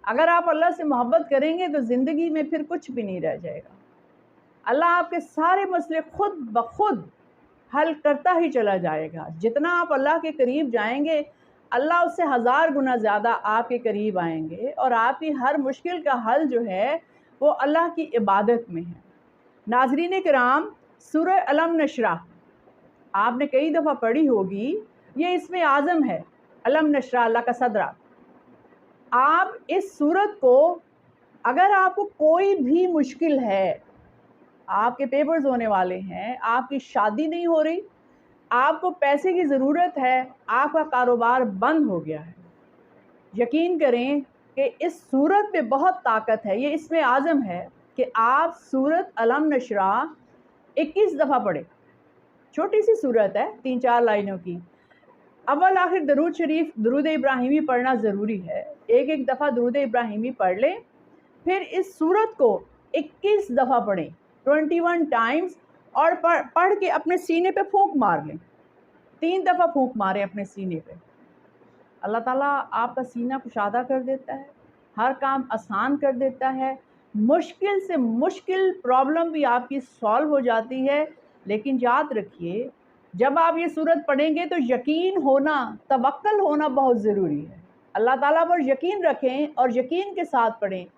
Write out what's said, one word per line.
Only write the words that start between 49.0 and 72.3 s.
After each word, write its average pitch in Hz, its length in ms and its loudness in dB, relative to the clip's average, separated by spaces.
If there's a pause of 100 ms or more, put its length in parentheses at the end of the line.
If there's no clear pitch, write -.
الم 240 300 2
نشرح 240 600 0 (720)
اکیس 320 420 0
دفعہ 269 200 2
پڑھیں۔ 180 240 -2 (880)
چھوٹی 415 300 0
سی 440 200 2
سورت 226 340 0
ہے، 233 120 0 (140)
تین 254 200 -4
چار 240 200 2
لائنوں 202 420 0
کی۔ 175 140 -10 (880)
اول 370 320 4
آخر 359 220 2
درود 294 360 0
شریف، 311 400 -2
درود 254 320 0
ابراہیمی 269 520 0
پڑھنا 262 340 0
ضروری 208 560 -4
ہے۔ 175 140 -8 (240)
ایک 247 220 2
ایک 269 180 -2
دفعہ 269 220 -2
درود 240 280 -2
ابراہیمی 233 540 -2
پڑھ 185 260 -2
لیں، 302 180 0 (680)
پھر 370 280 -2
اس 381 240 -4
سورت 415 420 0
کو 226 220 2 (340)
اکیس 392 560 -2
دفعہ 240 300 2
پڑھیں، 202 300 -4 (340)
ٹوئنٹی 311 360 0
ون 339 240 0
ٹائمز، 294 480 -2 (400)
اور 330 200 2 (100)
پڑھ، 330 200 2 (120)
پڑھ 370 260 4
کے 370 100 -2
اپنے 320 280 0
سینے 349 340 0
پہ 381 100 -2
پھونک 403 340 2
مار 196 300 2
لیں، 151 100 -12 (840)
تین 359 260 0
دفعہ 359 220 2
پھونک 269 280 0
ماریں 196 280 -2
اپنے 196 200 -8
سینے 190 420 -8
پہ۔ - 60 -20 (1080)
اللہ 208 160 -4
تعالیٰ 262 540 -2